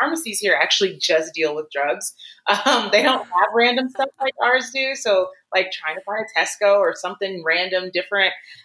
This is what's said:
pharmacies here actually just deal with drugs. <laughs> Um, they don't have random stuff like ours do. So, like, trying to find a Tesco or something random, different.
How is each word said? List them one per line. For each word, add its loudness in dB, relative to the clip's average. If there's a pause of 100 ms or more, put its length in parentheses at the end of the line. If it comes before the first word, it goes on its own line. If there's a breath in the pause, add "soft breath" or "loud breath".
pharmacies -2
here 2
actually 0
just 0
deal -2
with -8
drugs. -2 (320 loud breath)
<laughs> 0
Um, 2
they 6
don't 2
have 0
random 2
stuff -2 (120)
like -2 (100)
ours 2
do. -2
So, 2 (260 loud breath)
like, 2
trying -8
to -12
find -6
a -4
Tesco 2
or 2
something -8
random, -2
different. 0 (320 loud breath)